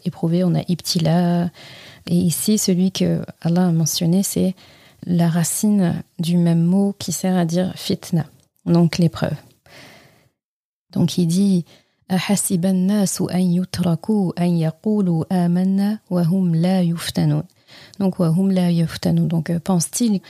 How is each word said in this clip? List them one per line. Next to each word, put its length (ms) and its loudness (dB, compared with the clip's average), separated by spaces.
éprouvé. 380 -2
On 100 2
a 140 0
ibtila, 840 0
et 100 -2
ici, 420 0
celui 340 0
que 320 -2
Allah 260 2
a 40 2
mentionné, 520 0
c'est 320 -2
la 240 2
racine 760 0
du 180 0
même 260 4
mot 360 2
qui 140 -8
sert 240 -2
à 80 0
dire 300 -2
fitna, 500 -4
donc 320 4
l'épreuve. 380 0
Donc 260 -2
il 100 2
dit, 380 2
أَحَسِبَ 540 0
النَّاسُ 560 0
أَن 200 -2
يُتْرَكُوا 1000 0
أَن 180 0
يَقُولُوا 760 -2
آمَنَّا 680 0
وَهُمْ 460 0
لَا 260 2
يُفْتَنُونَ. 600 0
Donc, 200 -2
وَهُمْ 320 2
لَا 200 2
يُفْتَنُونَ. 560 0
Donc, 240 -2
euh, 80 -2
pense-t-il 720 0